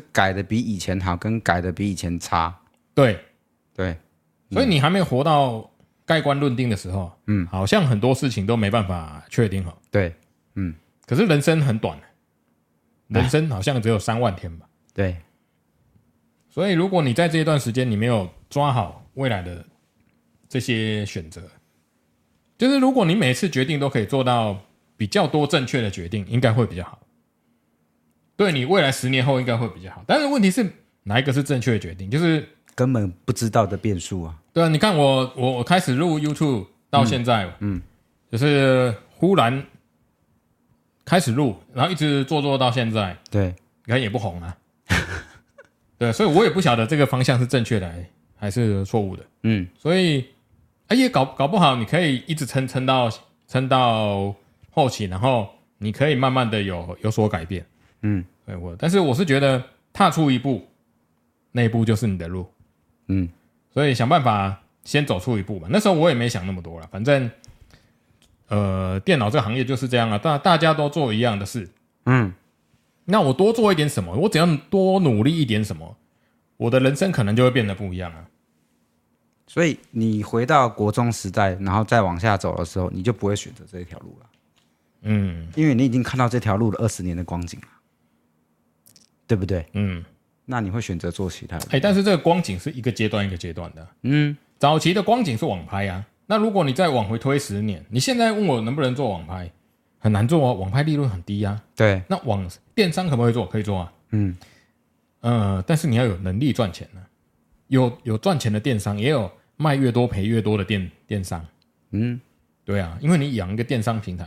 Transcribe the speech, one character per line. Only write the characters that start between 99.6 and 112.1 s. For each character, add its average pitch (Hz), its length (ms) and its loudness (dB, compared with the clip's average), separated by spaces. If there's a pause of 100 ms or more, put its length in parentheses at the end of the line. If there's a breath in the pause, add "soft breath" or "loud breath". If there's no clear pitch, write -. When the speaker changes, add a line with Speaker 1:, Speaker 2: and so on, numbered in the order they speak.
Speaker 2:
很 110 140 2
难 104 160 2
做 147 200 2
啊， 123 60 2
网 95 160 -4
拍 131 140 0
利 156 100 0
润 143 160 0
很 92 140 -8
低 104 200 -4
啊。 101 160 -4 (160)
Speaker 1:
对。 101 320 2
Speaker 2:
那 190 120 -2
网， 101 280 -4 (280)
电 185 180 2
商 180 160 -2
可 139 60 2
不 117 80 2
可 120 80 4
以 - 20 -2
做？ 113 140 -2
可 - 100 -6
以 107 60 -2
做 98 160 -2
啊。 87 140 -8 (180)
Speaker 1:
嗯。 98 260 0 (840 soft breath)
Speaker 2:
呃， 104 440 0
但 165 100 2
是 156 120 -2
你 117 80 2
要 120 100 4
有 101 120 0
能 95 220 -4
力 135 140 0
赚 104 180 0
钱 - 240 -16
啊。 92 60 -20 (640)
有， 127 380 2
有 110 120 -2
赚 175 240 0
钱 110 140 0
的 104 60 0
电 113 200 -2
商， 104 180 -4
也 117 140 0
有 110 200 -2 (240 soft breath)
卖 147 200 0
越 135 160 2
多 123 160 2
赔 98 160 -4
越 113 180 0
多 104 160 0
的 98 80 -2
电-， 95 240 -2 (160)
电 101 180 -4
商。 85 220 -8 (460)
Speaker 1:
嗯。 120 280 -4 (460)